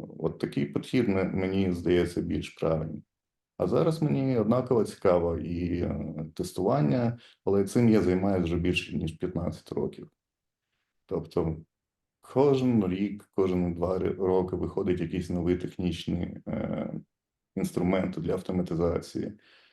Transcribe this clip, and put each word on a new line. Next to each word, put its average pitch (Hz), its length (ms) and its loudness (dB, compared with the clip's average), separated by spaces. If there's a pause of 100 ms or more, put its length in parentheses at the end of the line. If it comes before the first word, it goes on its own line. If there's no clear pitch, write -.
(200)
от - 200 -4
такий - 260 -2
підхід - 440 -2
ме-, 95 140 2
мені 95 480 0
здається 87 500 2
більш 85 280 -4
правильним. 80 540 -2 (540)
А 95 100 0
зараз 160 340 2
мені 135 360 0
однаково 123 460 2
цікаво 85 540 2
і, 85 440 -2
е, 80 440 -4 (100)
тестування, 135 840 0 (260)
але 98 200 2
цим 120 240 4
я 107 120 6
займаюсь 92 420 2
вже 82 120 0
більше, 85 420 0
ніж 82 140 -4
п'ятнадцять - 600 -6
років. - 380 -6 (960)
Тобто 82 520 -2 (640)
кожен 127 640 4
рік, 98 480 -2
кожен 90 380 2
два 87 260 0
ри-, 92 160 0
роки 92 400 2
виходить 90 460 0
якийсь 85 280 -4
новий 90 280 2
технічний, - 800 -4 (100)
е, - 460 -4 (640)
інструмент 90 640 0
для 90 140 -2
автоматизації. 87 1000 -2 (380)